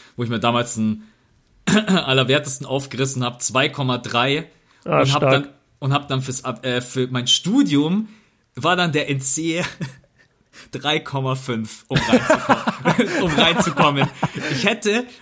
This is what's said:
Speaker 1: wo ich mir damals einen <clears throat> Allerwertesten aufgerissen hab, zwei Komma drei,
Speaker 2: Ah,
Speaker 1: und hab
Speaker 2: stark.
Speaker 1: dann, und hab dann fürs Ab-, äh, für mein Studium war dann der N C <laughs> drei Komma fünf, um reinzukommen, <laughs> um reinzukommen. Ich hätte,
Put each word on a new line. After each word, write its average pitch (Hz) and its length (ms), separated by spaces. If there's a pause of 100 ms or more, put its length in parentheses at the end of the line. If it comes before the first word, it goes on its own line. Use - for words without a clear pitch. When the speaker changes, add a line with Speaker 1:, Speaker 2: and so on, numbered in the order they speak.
(160)
Speaker 1:
wo 123 80
ich 113 60
mir 113 100
damals 120 380
einen 107 260 (640)
<clears throat> - 0
Allerwertesten 143 1000
aufgerissen 131 580
hab, 120 180
zwei 131 260
Komma 131 300
drei, 135 480 (400)
Speaker 2:
Ah, 147 160
Speaker 1:
und 139 120
hab 143 80
Speaker 2:
stark. 135 100
Speaker 1:
dann, 139 160 (320)
und 135 140
hab 143 140
dann 131 140
fürs 131 240
Ab-, 123 200
äh, 123 140
für 127 320
mein 123 160
Studium 180 800 (480)
war 170 220
dann 175 160
der 151 160
N 139 100
C 165 420 (520)
<laughs> - 580
drei 147 280
Komma 135 360
fünf, 113 520
um 175 100
reinzukommen, - 1200
<laughs> - 20
um 170 100
reinzukommen. 147 720 (440)
Ich 135 140
hätte, 220 400 (160)